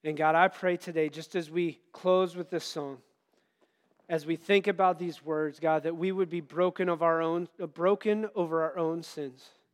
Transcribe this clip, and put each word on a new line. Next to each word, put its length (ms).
And 120
God, 200
I 140
pray 280
today, 320
just 260
as 140
we 300
close 420
with 160
this 120
song, 360
as 160
we 120
think 320
about 320
these 260
words, 340
God, 220
that 160
we 140
would 180
be 100
broken 500
of 120
our 220
own, 260
uh, 60
broken 680
over 260
our 160
own 240
sins. 480